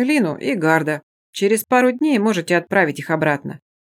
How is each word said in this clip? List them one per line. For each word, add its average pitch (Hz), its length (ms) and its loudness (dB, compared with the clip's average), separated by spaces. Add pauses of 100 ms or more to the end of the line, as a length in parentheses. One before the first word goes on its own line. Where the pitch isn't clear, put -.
Элину 254 340 0
и - 180 -4
Гарда. 156 480 0 (300)
Через 214 320 0
пару 254 280 2
дней 269 260 0
можете 180 380 0
отправить 170 420 0
их 143 120 -8
обратно. 151 500 -2 (240)